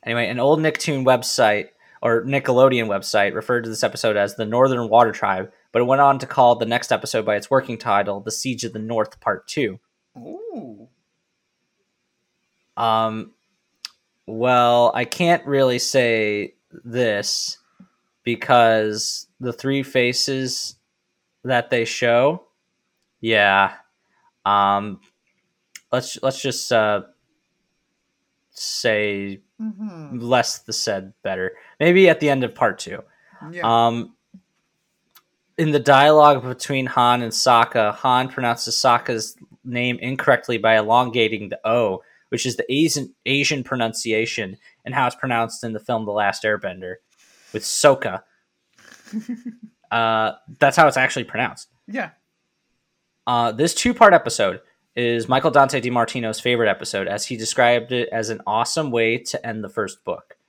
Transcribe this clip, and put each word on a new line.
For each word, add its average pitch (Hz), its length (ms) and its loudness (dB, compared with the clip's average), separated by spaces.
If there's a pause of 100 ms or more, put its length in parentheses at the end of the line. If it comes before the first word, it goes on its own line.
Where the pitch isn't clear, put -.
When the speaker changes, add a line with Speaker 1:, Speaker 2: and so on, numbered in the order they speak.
Speaker 1:
Anyway, 117 240 -4
an 123 120 -6
old 147 200 4
Nicktoon 151 460 -2
website, 117 640 2 (320)
or 117 220 0
Nickelodeon 131 640 2
website, 101 480 0
referred 120 300 -4
to 113 40 -10
this 110 140 -6
episode 110 340 -2
as 101 180 -2
the 113 100 -6
Northern 120 440 2
Water 113 220 6
Tribe, 95 400 -4 (200)
but 117 100 0
it 123 40 2
went 135 160 2
on 139 180 6
to 131 60 -8
call 120 300 4
the 113 100 -6
next 117 260 -4
episode 110 340 -2
by 107 100 0
its 101 160 -6
working 131 260 -2
title, 101 440 -2
The 110 100 -10
Siege 123 320 -8
of 120 100 -8
the 110 60 -12
North 110 400 -4
Part - 280 -4
Two. 110 320 -6 (380)
Speaker 2:
Ooh. 247 680 -16 (1900)
Speaker 1:
Um, 113 540 0 (960)
well, 120 680 2
I 123 120 -2
can't 170 400 0
really 135 340 2
say 110 760 0 (280)
this 113 720 -4 (680)
because 113 1040 0 (120)
the 123 140 -6
three 135 300 -4
faces 131 920 -2 (680)
that 123 260 0
they 117 160 0
show, 123 580 2 (800)
yeah. 101 520 4 (720)
Um, 101 540 0 (920)
let's, - 300 -4
let's 131 200 -4
just, - 300 -6
uh, 107 300 2 (1500)
say 101 880 -4 (200)
Speaker 2:
Mm-hmm. 185 580 -12
Speaker 1:
less 120 400 -2
the - 140 -12
said 95 400 -6 (100)
better. 92 300 -6 (260)
Maybe 175 300 6
at 156 100 2
the 147 100 0
end 135 140 2
of 113 100 -6
part 107 240 0
two. - 260 -14 (460)
Speaker 2:
Yeah. 175 120 -12 (260)
Speaker 1:
Um, 117 300 -6 (1400)
in 156 140 0
the 147 80 2
dialogue 143 640 6
between 127 440 -6
Han 123 340 2
and 113 100 -6
Sokka, 117 640 2
Han 127 320 0
pronounces 120 480 -4
Sokka's 120 600 0 (260)
name 123 360 -4
incorrectly 127 580 0
by 110 200 4
elongating 110 720 2
the - 160 -10
O, 110 400 -2 (260)
which - 160 -4
is 117 100 -6
the - 160 -6
Asian, 147 420 -2 (120)
Asian 139 380 -2
pronunciation 113 960 -4 (260)
and 131 120 -12
how 135 120 0
it's 123 80 -4
pronounced 117 480 -4
in 113 100 -8
the 107 60 -8
film 110 260 -6
The 104 60 -8
Last 101 320 -2
Airbender 92 520 -6 (580)
with 107 100 -8
Sokka. 131 600 0 (880)
Speaker 2:
<laughs> 214 100 -10 (680)
Speaker 1:
Uh, 110 420 0 (260)
that's 139 160 4
how 156 120 6
it's 135 100 2
actually 131 260 -2
pronounced. - 460 -8 (180)
Speaker 2:
Yeah. 202 220 -10 (1160)
Speaker 1:
Uh, 120 240 0
this 143 220 -2
two-part 226 400 6
episode 104 460 0 (360)
is 117 340 -2
Michael 131 220 2
Dante 139 280 4
DiMartino's 117 600 -4
favorite 120 300 0
episode, 98 380 -4
as 104 200 -6
he 123 100 -8
described 120 540 2
it 120 200 -4
as 110 180 -6
an 107 180 -8
awesome 117 440 -2
way 117 280 0
to - 260 -10
end 110 180 -8
the 98 60 -12
first - 340 -8
book. - 320 -10 (140)